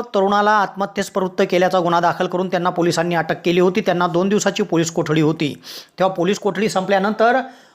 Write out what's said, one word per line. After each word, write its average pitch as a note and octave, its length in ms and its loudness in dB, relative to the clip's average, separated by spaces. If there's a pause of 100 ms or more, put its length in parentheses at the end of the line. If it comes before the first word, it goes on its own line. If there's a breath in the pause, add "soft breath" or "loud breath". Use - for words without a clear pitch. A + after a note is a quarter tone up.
(160)
तरुणाला G3+ 360 2
आत्महत्येस G3 580 -2
प्रवृत्त F#3 320 -2 (100)
केल्याचा F#3 280 2
गुन्हा E3+ 200 2
दाखल E3+ 280 0
करून F#3 200 -4
त्यांना F3+ 220 -2
पोलिसांनी F3 460 0
अटक D#3+ 300 -2
केली F3 140 2
होती. F#3 220 2
त्यांना F3+ 260 0
दोन F3 220 0
दिवसाची G3+ 340 0
पोलीस E3 280 -2
कोठडी D#3+ 300 0
होती. D#3 320 0 (460 loud breath)
तेव्हा F#3 160 2
पोलीस F#3 240 -2
कोठडी G3 300 -2
संपल्यानंतर G#3 720 0 (340 loud breath)